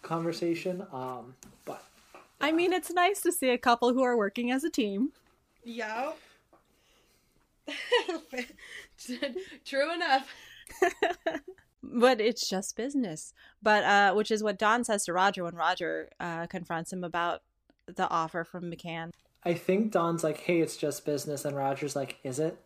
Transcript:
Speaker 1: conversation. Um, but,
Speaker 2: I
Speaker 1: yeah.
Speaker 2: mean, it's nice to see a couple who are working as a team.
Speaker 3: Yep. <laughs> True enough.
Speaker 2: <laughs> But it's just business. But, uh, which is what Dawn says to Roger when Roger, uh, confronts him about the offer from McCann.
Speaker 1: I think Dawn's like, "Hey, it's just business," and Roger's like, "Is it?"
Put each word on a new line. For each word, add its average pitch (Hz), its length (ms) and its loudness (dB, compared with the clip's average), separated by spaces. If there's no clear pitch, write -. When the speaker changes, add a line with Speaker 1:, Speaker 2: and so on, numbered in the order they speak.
Speaker 1:
conversation. 170 880 -2
Um, 127 440 -8
but, - 200 -12
Speaker 2:
I 277 80 2
Speaker 1:
yeah. 320 80 4
Speaker 2:
mean, 349 160 4
it's 370 180 -2
nice 359 300 4
to 339 100 2
see 262 200 2
a 247 80 4
couple 247 340 4
who 262 100 2
are 247 140 4
working 233 340 0
as 269 140 0
a 339 60 -2
team. 214 420 0
Speaker 3:
Yep. 233 560 -6
<laughs> 294 80 -8
True 285 300 -2
enough. 277 340 0
Speaker 2:
<laughs> - 600 0
But 240 360 4
it's 220 280 0
just 190 280 -4
business. 240 580 -4
But, 214 220 6
uh, 202 320 6
which 214 160 2
is 214 120 0
what 208 140 0
Dawn 226 280 2
says 208 220 0
to 175 60 -4
Roger 190 320 2
when 170 120 -8
Roger, 160 540 -2
uh, 170 260 -6
confronts 170 460 -6
him 185 100 -8
about 170 400 -2
the 185 220 -2
offer 165 360 -2
from 175 260 -10
McCann. 165 400 -10
Speaker 1:
I 175 100 2
think 202 360 2
Dawn's 170 320 2
like, 151 160 0
"Hey, 170 220 2
it's 160 160 0
just 143 280 -4
business," 143 400 -4
and 143 120 -4
Roger's 139 400 -2
like, 135 260 -4
"Is 131 160 -6
it?" 160 280 0